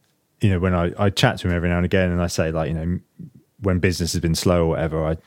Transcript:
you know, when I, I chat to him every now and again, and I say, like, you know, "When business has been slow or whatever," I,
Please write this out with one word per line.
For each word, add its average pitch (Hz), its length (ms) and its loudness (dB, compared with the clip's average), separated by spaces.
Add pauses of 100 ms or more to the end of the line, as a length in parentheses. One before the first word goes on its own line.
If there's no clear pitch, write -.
(400)
you 107 100 4
know, 92 80 2
when 90 160 2
I, 87 240 0
I 101 120 2
chat - 300 0
to 98 80 -4
him 87 60 0
every 87 140 0
now 87 80 0
and 87 80 0
again, 90 260 2
and 87 120 0
I 87 60 0
say, 82 220 -2
like, 80 180 -2
you 82 60 -4
know, 82 240 -4 (640)
"When 92 160 0
business 85 360 0
has 85 80 -2
been 82 120 0
slow 87 300 2
or 82 60 2
whatever," 78 340 -2
I, 80 120 -2 (100)